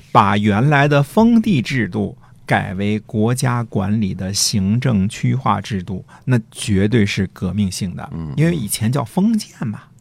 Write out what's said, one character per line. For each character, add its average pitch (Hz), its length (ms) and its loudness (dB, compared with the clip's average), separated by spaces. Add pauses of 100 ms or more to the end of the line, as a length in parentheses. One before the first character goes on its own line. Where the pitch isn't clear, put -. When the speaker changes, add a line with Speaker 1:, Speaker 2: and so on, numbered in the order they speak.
(120)
Speaker 1:
把 104 260 4
原 104 320 2
来 143 180 4
的 143 140 4
封 226 400 4
地 208 220 2
制 123 240 -2
度 95 280 -4 (300)
改 98 300 0
为 104 240 -2
国 110 340 -2
家 123 300 -2
管 104 360 -2
理 95 140 -2
的 92 180 -6
行 101 480 0
政 110 300 0
区 123 240 -2
划 110 260 0
制 98 220 -6
度， 90 240 -10 (200)
那 127 140 2 (120)
绝 101 360 0
对 110 160 2
是 101 300 -2
革 90 180 -6
命 98 200 -2
性 90 240 -8
的。 - 180 -12
Speaker 2:
嗯。 80 240 -8
Speaker 1:
因 147 80 2
为 175 100 0
以 123 120 -6
前 117 240 -2
叫 135 120 -2
封 202 320 0
建 - 320 -8
嘛， 104 120 -8 (220)